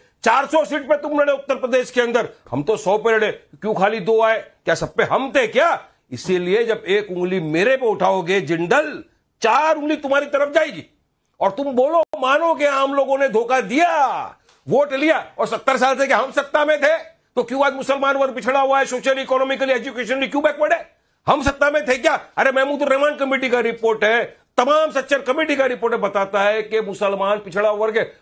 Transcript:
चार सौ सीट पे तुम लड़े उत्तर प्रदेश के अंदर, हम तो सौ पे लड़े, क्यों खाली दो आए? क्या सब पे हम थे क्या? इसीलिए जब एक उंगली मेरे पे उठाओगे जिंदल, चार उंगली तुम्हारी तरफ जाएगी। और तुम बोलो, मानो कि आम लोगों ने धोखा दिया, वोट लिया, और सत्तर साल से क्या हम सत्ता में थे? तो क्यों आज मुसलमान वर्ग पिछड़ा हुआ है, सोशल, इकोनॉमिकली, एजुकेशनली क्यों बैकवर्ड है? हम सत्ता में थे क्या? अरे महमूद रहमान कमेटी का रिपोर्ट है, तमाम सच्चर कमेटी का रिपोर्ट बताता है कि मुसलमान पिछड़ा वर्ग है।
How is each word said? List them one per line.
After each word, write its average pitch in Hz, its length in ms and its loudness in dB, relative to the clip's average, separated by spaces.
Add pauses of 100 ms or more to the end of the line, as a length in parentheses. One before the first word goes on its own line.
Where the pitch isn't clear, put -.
(240)
चार 254 220 2
सौ 311 180 2
सीट 285 180 -4
पे 285 140 0
तुम 294 240 -2
लड़े 285 120 2
उत्तर 269 220 -4
प्रदेश 247 360 -2
के 247 100 0
अंदर, 240 280 0 (220)
हम 135 120 -2
तो 208 140 -2
सौ 196 220 0
पे 226 140 0
लड़े, 214 180 2 (300)
क्यों 214 140 -2
खाली 214 260 0
दो 220 220 2
आए? 220 160 2 (260)
क्या 165 100 2
सब 151 200 -6
पे 220 100 2
हम 240 260 -2
थे 254 160 2
क्या? 320 240 2 (400)
इसीलिए 180 540 0
जब 214 220 -2
एक 202 240 0
उंगली 180 300 -2
मेरे 170 360 2
पे 262 100 -2
उठाओगे 190 540 0
जिंदल, 170 520 0 (500)
चार 294 340 2
उंगली 294 200 -4
तुम्हारी 285 300 0
तरफ 285 280 -2
जाएगी। 285 300 -2 (560)
और 190 100 2
तुम 277 220 -4
बोलो, 294 300 2 (180)
मानो 302 340 2
कि 277 100 -2
आम 277 300 0
लोगों 269 240 2
ने 277 100 2
धोखा 233 320 0
दिया, 254 280 2 (800)
वोट 262 260 2
लिया, 277 260 2 (200)
और 220 80 0
सत्तर - 300 -2
साल 254 200 2
से 269 100 0
क्या 240 120 2
हम 262 120 -2
सत्ता 294 340 0
में 302 160 2
थे? 302 160 2 (400)
तो 240 60 0
क्यों 269 240 0
आज 269 80 0
मुसलमान 277 420 0
वर्ग 269 180 0
पिछड़ा 254 260 0
हुआ 269 180 2
है, 269 60 2
सोशल, 262 340 -2
इकोनॉमिकली, 262 540 0
एजुकेशनली 247 560 -4
क्यों 285 140 -2
बैकवर्ड 302 300 0
है? 330 140 -2 (400)
हम 285 160 2
सत्ता 277 280 0
में 294 160 0
थे 254 120 0
क्या? 294 160 2 (220)
अरे 262 160 2
महमूद 269 300 0
रहमान 277 340 0
कमेटी 269 320 -2
का 240 120 0
रिपोर्ट 226 440 -2
है, 220 380 0 (140)
तमाम 302 340 2
सच्चर 269 320 -2
कमेटी 311 340 0
का 269 100 2
रिपोर्ट 233 280 -2
बताता 196 480 -2
है 214 200 2
कि 214 180 -2
मुसलमान 196 580 -2
पिछड़ा 202 320 -2
वर्ग 214 280 0
है। 190 60 0 (180)